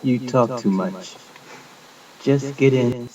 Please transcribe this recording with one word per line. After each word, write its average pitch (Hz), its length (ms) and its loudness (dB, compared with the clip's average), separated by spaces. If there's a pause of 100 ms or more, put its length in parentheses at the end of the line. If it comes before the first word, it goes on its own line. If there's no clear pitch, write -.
You 123 160 0
talk 127 360 -2
too 113 160 -2
much. 92 460 -6 (1040)
Just 139 360 -2
get 135 160 6
in 123 420 0